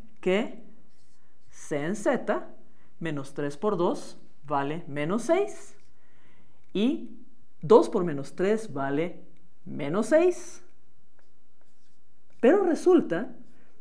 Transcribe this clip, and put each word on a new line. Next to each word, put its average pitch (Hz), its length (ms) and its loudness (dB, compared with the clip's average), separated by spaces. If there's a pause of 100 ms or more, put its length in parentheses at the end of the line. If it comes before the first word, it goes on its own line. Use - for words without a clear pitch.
(220)
que 196 420 2 (880)
C - 340 -4
en 175 120 0
Z, 277 520 0 (520)
menos 147 340 -4
tres 143 240 -2
por 208 200 2
dos 185 400 0 (260)
vale 147 440 0
menos 151 360 0
seis, - 520 2 (1000)
y 240 440 2 (440)
dos 220 280 8
por 190 140 2
menos 143 320 -2
tres 208 380 2
vale 139 500 -2 (420)
menos 139 420 -2
seis. 349 560 4 (1800)
Pero 359 240 8
resulta 311 640 4 (520)